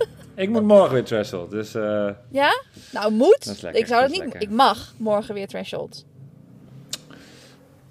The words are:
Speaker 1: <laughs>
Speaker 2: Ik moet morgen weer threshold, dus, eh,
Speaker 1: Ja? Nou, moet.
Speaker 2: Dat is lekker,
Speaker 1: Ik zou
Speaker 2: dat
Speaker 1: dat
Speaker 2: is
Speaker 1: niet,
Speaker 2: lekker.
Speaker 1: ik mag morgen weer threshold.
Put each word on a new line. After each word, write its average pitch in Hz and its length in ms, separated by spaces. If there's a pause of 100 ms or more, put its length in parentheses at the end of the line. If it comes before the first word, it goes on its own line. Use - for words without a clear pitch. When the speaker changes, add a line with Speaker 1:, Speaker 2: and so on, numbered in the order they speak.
(360)
Speaker 1:
<laughs> 190 60
Speaker 2:
Ik 196 60
moet 220 140
morgen 196 300
weer 123 120
threshold, 98 460
dus, 107 240
eh, 104 340 (220)
Speaker 1:
Ja? 285 200 (420)
Nou, 214 200
moet. 311 320
Speaker 2:
Dat - 100
is - 60
lekker, 90 200
Speaker 1:
Ik 220 60
zou 233 140
Speaker 2:
dat 269 100
Speaker 1:
dat 370 80
Speaker 2:
is - 60
Speaker 1:
niet, 240 80
Speaker 2:
lekker. 208 180
Speaker 1:
ik 214 60
mag - 400
morgen 214 380
weer 196 120
threshold. - 580 (1900)